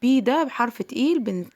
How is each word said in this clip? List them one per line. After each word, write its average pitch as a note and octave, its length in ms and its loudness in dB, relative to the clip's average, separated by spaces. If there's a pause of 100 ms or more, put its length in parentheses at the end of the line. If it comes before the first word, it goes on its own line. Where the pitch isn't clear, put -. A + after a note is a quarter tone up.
بي C4 180 4
ده C4+ 300 2
حرف A#3 320 -4
تقيل C#4+ 380 0
بن-، F#3+ 240 -4 (100)